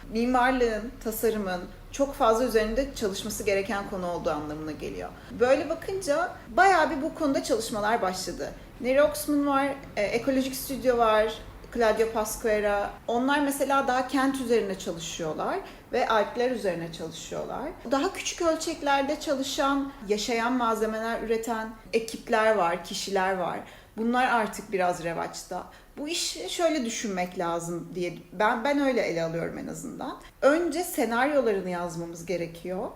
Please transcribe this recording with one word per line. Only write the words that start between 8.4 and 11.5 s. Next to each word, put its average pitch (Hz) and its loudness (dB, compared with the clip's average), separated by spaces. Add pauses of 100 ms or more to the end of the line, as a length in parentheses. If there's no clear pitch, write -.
Neri 262 4
Oxman 294 2
var, 277 2 (220)
e, 208 2
Ekolojik 262 2
Stüdyo 240 0
var, 220 4 (400)